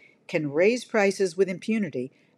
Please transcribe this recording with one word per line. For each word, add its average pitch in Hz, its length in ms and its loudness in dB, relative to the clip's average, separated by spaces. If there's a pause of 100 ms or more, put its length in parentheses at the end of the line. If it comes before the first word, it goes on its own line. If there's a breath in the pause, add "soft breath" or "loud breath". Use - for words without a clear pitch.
(280 soft breath)
can 156 220 -2
raise 202 340 2
prices 196 520 0
with 190 120 2
impunity 180 640 -4 (280 soft breath)